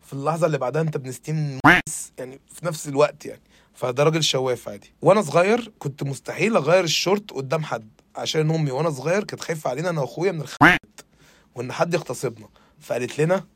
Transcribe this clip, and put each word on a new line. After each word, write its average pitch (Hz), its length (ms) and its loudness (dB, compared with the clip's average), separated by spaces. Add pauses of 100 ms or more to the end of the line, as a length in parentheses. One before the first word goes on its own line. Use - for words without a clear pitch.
في - 100 -18
اللحظة 156 340 -2
اللي 151 120 2
بعدها 131 240 -2
أنت 160 140 -2
ابن 131 160 -8
ستين 147 480 -4 (580)
يعني 131 220 -12 (140)
في - 120 -10
نفس 160 220 -8
الوقت 143 380 0
يعني. 110 140 -16 (340)
فده 127 300 -2
راجل 160 180 2
شواف 131 460 -2
عادي. 104 240 -16 (100)
وأنا 196 200 6
صغير 185 560 2
كنت - 240 -8
مستحيل 147 540 -2
أغير 175 280 4
الشورت 190 460 0
قدام 139 340 -4
حد، 117 240 -8 (280)
عشان 156 340 0
أمي 156 200 0
وأنا 151 200 0
صغير 156 340 -2
كانت - 180 -10
خايفة 156 280 -4
علينا 156 200 -2
أنا 160 100 -2
وأخويا 160 320 -2
من 165 80 -6
الخ-، - 160 -10 (960)
وإن 123 180 -8
حد 170 220 0
يغتصبنا، 117 540 -6 (320)
فقالت 123 400 -4
لنا 180 240 2 (120)